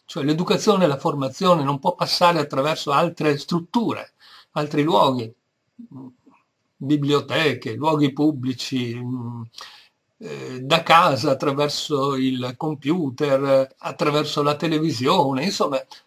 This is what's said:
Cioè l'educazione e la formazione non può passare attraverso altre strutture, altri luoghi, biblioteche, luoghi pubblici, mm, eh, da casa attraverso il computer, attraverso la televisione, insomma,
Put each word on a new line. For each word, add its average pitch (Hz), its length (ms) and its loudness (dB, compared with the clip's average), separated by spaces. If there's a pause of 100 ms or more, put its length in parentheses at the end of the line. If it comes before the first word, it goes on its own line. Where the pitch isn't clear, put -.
Cioè - 180 -8
l'educazione 180 600 2
e - 20 6
la 143 120 0
formazione 156 640 0
non 139 160 0
può 135 160 -2
passare 170 440 2
attraverso 147 540 -2
altre 156 460 2
strutture, 170 720 -4 (400)
altri 151 300 0
luoghi, 139 500 2 (1400)
biblioteche, 143 1000 0
luoghi 131 380 0
pubblici, 127 840 -2
mm, 120 480 -8 (760)
eh, 131 440 -12
da 160 200 0
casa 156 480 4
attraverso 143 840 0
il 127 400 -2
computer, 139 1200 0
attraverso 151 640 0
la 147 140 2
televisione, 151 880 0
insomma, 165 380 -2 (240)